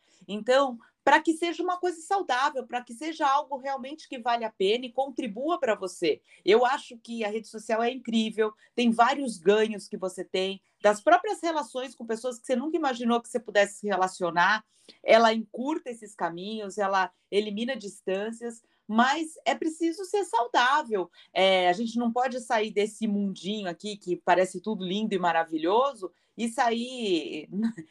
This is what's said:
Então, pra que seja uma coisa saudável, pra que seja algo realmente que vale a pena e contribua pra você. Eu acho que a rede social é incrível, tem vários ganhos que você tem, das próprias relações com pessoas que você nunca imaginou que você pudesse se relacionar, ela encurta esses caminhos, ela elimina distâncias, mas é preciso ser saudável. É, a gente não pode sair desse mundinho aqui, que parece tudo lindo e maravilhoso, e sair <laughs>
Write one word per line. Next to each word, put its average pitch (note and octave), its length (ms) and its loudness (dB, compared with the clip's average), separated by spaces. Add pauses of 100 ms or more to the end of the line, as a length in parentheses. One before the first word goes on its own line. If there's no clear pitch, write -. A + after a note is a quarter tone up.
(280)
Então, A#3+ 500 0 (300)
pra D4+ 140 6
que E4 100 2
seja E4+ 320 -4
uma F4+ 140 -2
coisa F4 240 -4
saudável, C4+ 640 -2
pra A#3+ 160 -6
que A#3+ 100 -18
seja D4+ 320 -4
algo C#4 300 0
realmente C4+ 540 -8
que C4 100 -10
vale A#3 240 0
a A3 80 -6
pena A3 340 -2
e A#3 60 -12
contribua C4+ 680 -4
pra A#3+ 160 0
você. F3+ 480 -2 (220)
Eu A3+ 220 6
acho B3 320 -4
que A3+ 260 -8
a G#3 60 -2
rede G#3+ 180 -6
social A3 340 -4
é A#3+ 80 0
incrível, A3 640 -2 (220)
tem A#3+ 160 4
vários C4 460 2
ganhos G#3 500 2
que - 80 -10
você F#3 300 -8
tem, F#3+ 360 -4 (220)
das G#3 160 4
próprias F4+ 420 4
relações C4+ 540 -4
com A#3 100 -14
pessoas A3+ 320 -6
que - 80 -20
você B3+ 120 0
nunca D#4 180 -2
imaginou A#3+ 460 0
que - 80 -20
você B3 100 -4
pudesse G3+ 400 0
se G#3 80 -6
relacionar, F#3 800 2 (360)
ela A3+ 300 6
encurta B3+ 580 -6
esses A3 240 -14
caminhos, F#3+ 640 -6
ela F#3+ 320 0 (220)
elimina G#3+ 460 -2
distâncias, G#3+ 840 -6 (240)
mas C4+ 500 2 (100)
é C4 100 2
preciso E4 480 -4
ser G4 220 -2
saudável. B3 840 0 (220)
É, F#3 380 4
a F3+ 40 4
gente A3+ 240 -4
não A#3+ 140 0
pode B3 300 -2
sair A3 300 -2
desse G#3 360 -2
mundinho G3+ 600 -4
aqui, G3+ 260 -8
que F3 220 -4
parece F#3 420 2
tudo G3 240 -6
lindo G3 320 -2
e F3 40 -2
maravilhoso, F3 920 0 (260)
e A#3 100 -2
sair A3+ 1040 -2
<laughs> G#3+ 400 -4